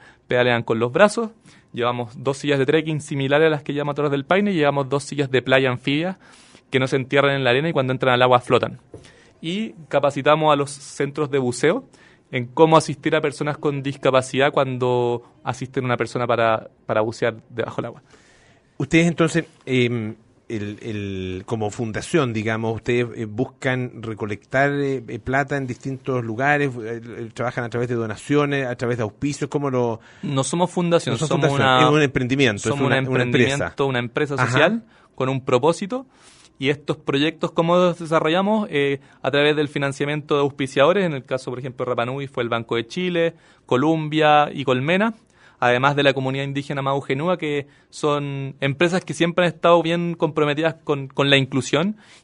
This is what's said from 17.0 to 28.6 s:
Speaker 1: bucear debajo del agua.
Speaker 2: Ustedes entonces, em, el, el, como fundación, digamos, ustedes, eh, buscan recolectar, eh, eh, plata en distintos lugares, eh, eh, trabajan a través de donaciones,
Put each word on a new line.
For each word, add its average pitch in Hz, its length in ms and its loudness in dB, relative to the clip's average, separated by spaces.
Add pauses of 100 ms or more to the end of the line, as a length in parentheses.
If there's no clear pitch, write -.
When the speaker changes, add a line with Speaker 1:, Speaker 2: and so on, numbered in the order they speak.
Speaker 1:
bucear 113 360 -2 (120)
debajo - 280 -8
del 123 100 -6
agua. 117 160 -16 (760)
Speaker 2:
Ustedes 165 300 2
entonces, 165 400 0 (180)
em, 120 500 -2 (320)
el, 104 360 -8
el, 98 640 -8
como 110 240 -4
fundación, 117 640 -2
digamos, 113 400 -2
ustedes, 120 320 -2 (100)
eh, 120 80 -6
buscan 123 800 -6
recolectar, 110 720 -2
eh, 139 360 -4
eh, 123 100 -10
plata 135 380 -4
en 135 100 -6
distintos 127 560 -6
lugares, 135 540 -2
eh, 117 260 -10
eh, 113 300 -12
trabajan 123 320 -4
a 113 60 -8
través 120 180 -2
de 123 60 -4
donaciones, 139 720 -2